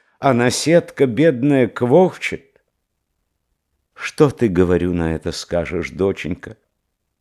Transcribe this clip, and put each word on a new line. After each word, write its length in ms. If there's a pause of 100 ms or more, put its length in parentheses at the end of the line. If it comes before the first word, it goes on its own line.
(180)
а 140
наседка 760
бедная 600
квохчет. 960 (1300)
"Что 380
ты, 180
говорю, 460
на 200
это 180
скажешь, 580
доченька?" 680 (640)